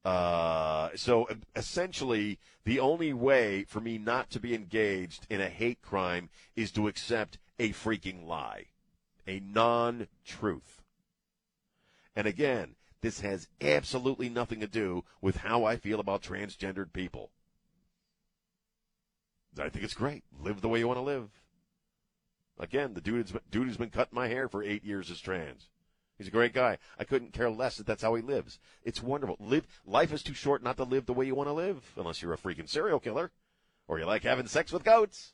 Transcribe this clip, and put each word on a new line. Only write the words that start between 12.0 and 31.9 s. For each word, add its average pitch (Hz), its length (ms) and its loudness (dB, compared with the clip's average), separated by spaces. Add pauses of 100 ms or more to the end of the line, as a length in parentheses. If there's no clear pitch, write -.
And 104 120 -2
again, 107 480 0 (260)
this 113 200 -4
has 98 280 -4 (120)
absolutely 123 680 2
nothing 117 320 -2
to 107 60 -2
do 95 380 -2 (160)
with 98 160 2
how 113 280 2
I 113 120 4
feel 104 240 -2
about 98 220 0
transgendered 95 680 -6
people. 90 380 -8 (2250)
I 73 100 -2
think 98 160 -6
it's 107 100 -8
great. 139 300 -4 (140)
Live 95 220 -4
the 110 80 0
way 117 120 4
you 117 60 2
want 123 120 0
to 127 40 -4
live. 131 280 -4 (1300)
Again, 127 360 -2
the 87 60 -6
dude 110 220 0
has 90 100 -6
been, 110 80 -6 (100)
dude 131 160 2
who's 113 100 -6
been 113 140 -4
cutting - 240 0
my 123 140 0
hair 127 200 -2
for 101 140 -4
eight 104 220 -4
years 98 260 -4
is 85 100 -10
trans. 80 480 -6 (480)
He's 95 120 -12
a - 20 -10
great 113 220 4
guy. 123 260 2 (200)
I 104 60 -6
couldn't - 280 -2
care 117 180 0
less 120 260 -2
that 104 100 -10
that's 110 160 -2
how 113 120 4
he 117 80 0
lives. 127 380 -4 (240)
It's 117 180 -6
wonderful. 127 380 -2
Live, 123 260 2 (180)
life 127 280 4
is 151 100 -6
too 143 100 -8
short 139 300 0
not 123 140 -2
to 135 80 -2
live 127 220 0
the 127 60 -2
way 131 140 2
you 131 80 -2
want 143 140 -2
to 147 40 -2
live, 170 320 -4 (120)